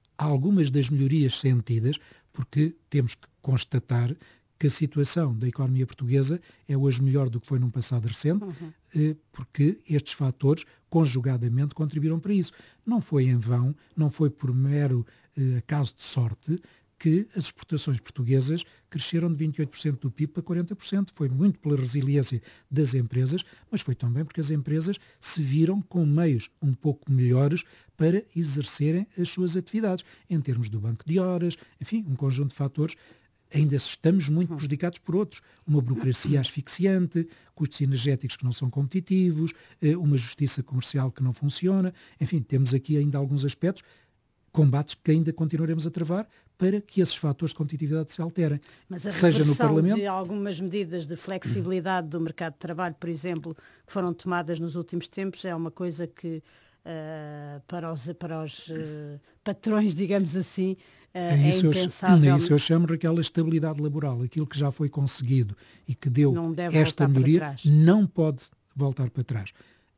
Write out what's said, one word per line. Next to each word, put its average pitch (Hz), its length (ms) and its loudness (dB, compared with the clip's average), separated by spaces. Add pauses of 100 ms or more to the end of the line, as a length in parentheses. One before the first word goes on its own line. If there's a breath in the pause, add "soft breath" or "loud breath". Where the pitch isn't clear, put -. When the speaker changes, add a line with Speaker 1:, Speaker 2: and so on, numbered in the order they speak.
(160 soft breath)
Speaker 1:
algumas 151 540 2
das 135 200 2
melhorias 139 500 2
sentidas, 123 580 2 (340 loud breath)
porque 151 440 -2 (160)
temos 127 240 0
que - 120 -20 (140)
constatar 123 720 -2 (440 loud breath)
que 151 80 2
a - 20 4
situação 143 640 0
da 113 140 -2
economia 127 400 0
portuguesa 135 540 0 (260 soft breath)
é 143 80 -2
hoje 135 260 2
melhor 135 280 2
do 117 100 -4
que - 80 -18
foi 135 100 -2
num 123 120 2
passado 117 400 -2
recente, 170 340 -2
Speaker 2:
Uhum. 160 300 -12 (200)
Speaker 1:
eh, 151 220 2 (160)
porque 147 480 0 (100)
estes 147 220 -2
fatores, 139 540 0 (240 soft breath)
conjugadamente, 131 840 0
contribuíram 156 460 -2
para 196 140 -2
isso. 185 180 0 (340 loud breath)
Não 226 140 0
foi 139 280 2
em 127 100 4
vão, 123 360 0 (220 soft breath)
não 151 140 2
foi 151 200 2
por 127 240 -4
mero, 135 520 2 (320 soft breath)
eh, 131 220 0
acaso 143 360 -2
de - 80 -20
sorte, 135 580 -4 (360 soft breath)
que 170 360 2
as 170 120 -4
exportações - 560 -4
portuguesas 131 640 0 (240 soft breath)
cresceram 165 420 -2
de 156 60 -2
vinte 156 200 -2
e 165 40 0
oito 143 80 -2
por - 100 -20
cento 147 220 -2
do 131 100 -2
pib 151 220 -4
para 170 100 -6
quarenta 175 320 -4
por - 100 -16
cento. 196 300 -2
Foi 139 140 -2
muito 147 300 2
pela 147 180 0
resiliência 131 640 0 (280 loud breath)
das 135 240 0
empresas, 127 520 0 (260 loud breath)
mas 220 80 0
foi 123 160 -2
também 127 300 -2
porque 160 160 -6
as 143 100 -2
empresas 156 460 -2 (240 soft breath)
se - 200 -4
viram 160 400 2
com 170 240 0
meios 147 440 2 (120)
um 139 120 2
pouco 143 360 -4
melhores 135 540 4 (320 soft breath)
para 175 300 2 (100)
exercerem 156 720 -2 (100)
as 175 120 -2
suas 180 260 -2
atividades, 185 480 -2 (260 loud breath)
em 175 120 0
termos 120 260 -2
do 107 140 -4
banco 113 260 -6
de 165 100 0
horas, 180 380 0 (240 loud breath)
enfim, 220 260 -4
um 135 120 -2
conjunto 135 320 -2
de - 60 -16
fatores. 147 420 -4 (540 soft breath)
Ainda 147 260 2
estamos 165 520 0
muito 165 220 0
Speaker 2:
Hum. 156 60 -8
Speaker 1:
prejudicados 151 420 -4
por 170 160 -4
outros. - 260 -4 (240 soft breath)
Uma 147 160 2
burocracia 135 580 0
<clears throat> - 20 0
asfixiante, 175 840 -2 (280 loud breath)
custos - 260 -4
energéticos 135 540 -2
que - 80 -16
não 123 80 0
são 131 180 -4
competitivos, 170 840 0 (280 loud breath)
eh, 156 160 4
uma 147 200 2
justiça 127 440 -2
comercial 131 500 -2
que - 120 -4
não 127 100 0
funciona. 185 600 0 (260 loud breath)
Enfim, 151 220 0
temos 131 320 0
aqui 139 240 0
ainda 143 200 0
alguns 139 280 -2
aspectos, 165 380 -4 (680 soft breath)
combates 147 440 2
que - 160 -2
ainda 160 200 2
continuaremos 160 560 -2
a 165 40 -6
travar 175 360 -4 (300 soft breath)
para 196 240 2
que - 200 -2
esses - 140 2
fatores 151 360 -2
de - 60 -18
competitividade 151 540 -4
se - 100 -8
alterem. 160 380 -2 (280 loud breath)
Speaker 2:
Mas 185 180 -10
a 202 60 -4
Speaker 1:
Seja 160 280 4
no 156 60 6
Speaker 2:
reversão 147 220 4
Speaker 1:
Parlamento 160 280 4
Speaker 2:
de 202 100 0
algumas 190 540 -4
medidas 180 480 -6
de 165 80 -10
flexibilidade 180 920 -4
do 160 120 -6
mercado 165 340 -6
de - 60 -20
trabalho, 170 400 -6
por 170 100 -8
exemplo, 165 460 -8 (300 loud breath)
que - 80 -20
foram 180 200 -2
tomadas 170 460 -6
nos 165 160 -6
últimos 175 320 -8
tempos, 190 380 -10
é 175 100 -6
uma 165 160 -6
coisa 170 340 -8
que, 165 380 -12 (400 soft breath)
eh, 151 840 -12
para 165 260 -8
os, 147 200 -10
para 160 300 -8
os, - 260 -14
eh, 151 500 -10 (240 soft breath)
patrões, 208 520 0
digamos 185 400 0
assim, 190 400 -4 (380 loud breath)
eh, 170 220 -2
Speaker 1:
É 143 100 6
Speaker 2:
é 151 40 6
Speaker 1:
isso 185 160 2
eu 151 80 4
ch-, - 80 2
Speaker 2:
impensável. 175 520 6
Speaker 1:
é 143 40 6
isso 165 140 2
eu 147 80 6
chamo, 165 280 2
Raquel, 165 300 0
a 165 40 0
estabilidade 160 600 -2
laboral, 143 400 -4
aquilo 143 260 -4
que - 100 -10
já 143 140 0
foi 147 180 -2
conseguido 127 680 0 (320 loud breath)
e 127 80 -4
que - 140 -4
deu 135 240 4
Speaker 2:
Não 165 180 0
deve 165 260 0
Speaker 1:
esta 151 280 4
Speaker 2:
voltar 139 80 4
para - 0 -
Speaker 1:
melhoria, 135 260 6
Speaker 2:
trás. 143 260 -8
Speaker 1:
não 160 420 8
pode 156 380 -2 (300)
voltar 135 360 -2
para 127 120 -4
trás. 107 300 -8 (440 soft breath)